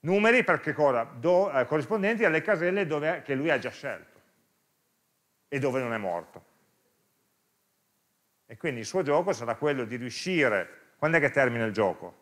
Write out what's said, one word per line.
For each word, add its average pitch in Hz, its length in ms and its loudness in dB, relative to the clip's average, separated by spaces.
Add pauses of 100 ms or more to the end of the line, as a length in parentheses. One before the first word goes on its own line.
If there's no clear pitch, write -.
Numeri 208 440 4
per 156 160 2
che 151 120 -4
cosa? 131 320 2
Do-, 170 480 0
eh, 131 140 2
corrispondenti 202 580 0
alle 160 160 4
caselle 185 460 0
dove, 151 360 -2
che 139 120 -4
lui 143 160 -2
ha 139 80 2
già 117 120 -6
scelto - 480 -12 (1300)
e 143 100 -4
dove 131 220 -2
non 120 120 -4
è 113 60 -4
morto. 87 460 -8 (2000)
E 117 100 -20
quindi 127 240 -6
il 107 60 -8
suo 185 160 -2
gioco 160 300 2
sarà 117 240 -4
quello 143 280 -2
di 110 120 -8
riuscire, 120 1000 -2
quando 160 220 2
è - 20 6
che 143 100 4
termina 120 340 2
il 110 80 -2
gioco? 95 500 -2